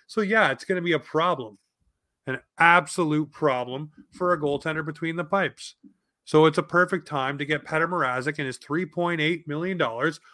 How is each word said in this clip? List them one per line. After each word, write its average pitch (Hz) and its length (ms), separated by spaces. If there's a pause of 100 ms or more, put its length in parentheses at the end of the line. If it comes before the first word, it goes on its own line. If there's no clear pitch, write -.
So, - 140
yeah, 202 300
it's - 140
gonna 185 180
be 170 100
a 151 80
problem, 147 580 (680)
an 131 140 (180)
absolute 156 720
problem 131 580 (220)
for 180 200
a 170 80
goaltender 151 440
between 160 320
the 170 80
pipes. 170 500 (500)
So 156 220
it's 156 120
a 165 40
perfect 175 460
time 139 300
to 143 60
get 147 200
Petr 160 240
Mrazek 143 500
and 143 80
his 127 120
three 165 280
point 175 340
eight 156 280
million 170 280
dollars 139 440 (140)